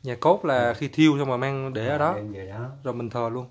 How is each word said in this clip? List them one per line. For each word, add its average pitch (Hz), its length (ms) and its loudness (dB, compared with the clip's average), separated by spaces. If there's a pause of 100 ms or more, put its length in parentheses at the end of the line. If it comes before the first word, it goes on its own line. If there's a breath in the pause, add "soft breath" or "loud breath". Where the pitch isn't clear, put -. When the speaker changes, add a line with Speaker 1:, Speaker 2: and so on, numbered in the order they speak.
Speaker 1:
Nhà 123 160 -6
Cốt 185 260 4
là 127 220 4
Speaker 2:
Ừ. 120 100 0
Speaker 1:
khi 143 100 -4
thiêu 151 300 6
xong 143 120 0
rồi 123 80 0
mang 135 360 -4
để 110 140 -2
ở 147 80 0
Speaker 2:
À, - 20 -2
Speaker 1:
đó. 156 180 2
Speaker 2:
đem 107 180 -8
về 95 140 -12
đó. 113 220 -10 (140)
Speaker 1:
Rồi 127 100 -4
mình 120 160 -6
thờ 117 240 -2
luôn. 127 160 -8